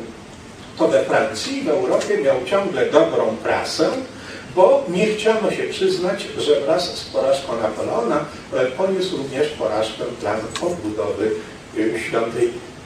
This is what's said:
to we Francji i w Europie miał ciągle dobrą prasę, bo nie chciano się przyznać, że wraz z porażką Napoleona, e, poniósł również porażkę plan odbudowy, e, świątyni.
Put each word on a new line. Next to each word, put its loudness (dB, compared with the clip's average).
to 4
we 4
Francji 0
i -4
w 0
Europie 2
miał 4
ciągle 0
dobrą 4
prasę, 0
bo 6
nie 2
chciano 2
się -4
przyznać, 0
że 4
wraz 0
z -8
porażką 0
Napoleona, 0
e, 4
poniósł 0
również -2
porażkę -2
plan -2
odbudowy, -2
e, -4
świątyni. 0